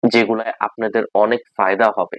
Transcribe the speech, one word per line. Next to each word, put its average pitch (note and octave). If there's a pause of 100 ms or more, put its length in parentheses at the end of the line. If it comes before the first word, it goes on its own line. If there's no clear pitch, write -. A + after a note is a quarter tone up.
যেগুলায় A2+
আপনাদের A2 (100)
অনেক A2 (160)
ফায়দা G2 (100)
হবে। F2+